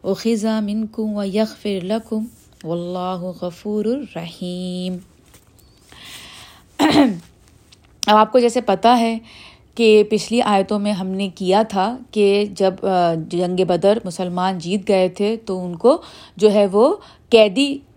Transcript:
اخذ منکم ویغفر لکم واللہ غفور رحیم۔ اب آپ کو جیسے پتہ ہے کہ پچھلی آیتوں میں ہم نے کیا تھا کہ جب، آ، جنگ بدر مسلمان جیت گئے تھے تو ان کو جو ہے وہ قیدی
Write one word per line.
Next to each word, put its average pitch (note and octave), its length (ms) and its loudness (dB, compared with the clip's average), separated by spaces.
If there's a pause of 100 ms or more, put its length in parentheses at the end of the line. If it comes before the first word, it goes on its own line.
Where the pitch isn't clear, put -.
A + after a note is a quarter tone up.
اخذ G#3+ 420 -2
منکم G#3+ 720 -4
ویغفر G3+ 680 -4
لکم A3 400 -6 (400)
واللہ F3+ 760 -6
غفور G#3 440 -6 (320)
رحیم۔ F3+ 800 -8 (3000)
اب G#3+ 100 6
آپ G#3+ 160 4
کو C4 60 4
جیسے A#3+ 220 2
پتہ G#3 280 2
ہے A3+ 300 2 (560)
کہ G#3+ 360 6
پچھلی A3 320 0
آیتوں G#3 360 0
میں G#3 140 -2
ہم F#3+ 140 -4
نے F#3+ 220 -4
کیا F#3 400 0
تھا G3+ 280 -2 (140)
کہ G3+ 400 2
جب، F#3+ 320 0
آ، F3+ 320 2
جنگ F3+ 500 -2
بدر F3+ 400 2
مسلمان F3+ 540 -4
جیت F#3 300 -6
گئے F#3 200 2
تھے G#3 280 -4
تو F#3 280 -8
ان F3 120 -8
کو B3+ 260 2 (340)
جو G#3+ 160 4
ہے G3+ 140 4
وہ A3+ 300 2 (340)
قیدی A#3 480 4 (180)